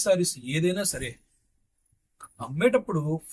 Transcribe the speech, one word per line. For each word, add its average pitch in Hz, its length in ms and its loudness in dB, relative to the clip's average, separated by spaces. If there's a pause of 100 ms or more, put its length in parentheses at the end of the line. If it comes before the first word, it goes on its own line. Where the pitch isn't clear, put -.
శారీస్ 185 280 2 (220)
ఏదైనా 180 280 0 (100)
సరే 131 180 -8 (1300)
అమ్మేటప్పుడు 180 560 2 (320)